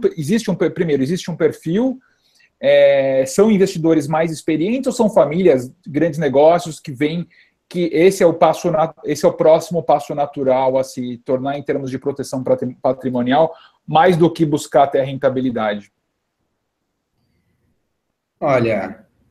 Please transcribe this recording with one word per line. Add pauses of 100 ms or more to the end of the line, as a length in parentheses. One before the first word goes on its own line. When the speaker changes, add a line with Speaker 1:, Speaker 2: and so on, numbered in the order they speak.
(160)
Speaker 1:
existe
um,
primeiro,
existe
um
perfil, (600)
é,
são
investidores
mais
experientes
ou
são
famílias, (160)
grandes
negócios
que
veem (420)
que
esse
é
o
passo
nat-,
esse
é
o
próximo
passo
natural
a
se
tornar
em
termos
de
proteção
patri-,
patrimonial, (300)
mais
do
que
buscar
até
a
rentabilidade? (2500)
Speaker 2:
Olha, (240)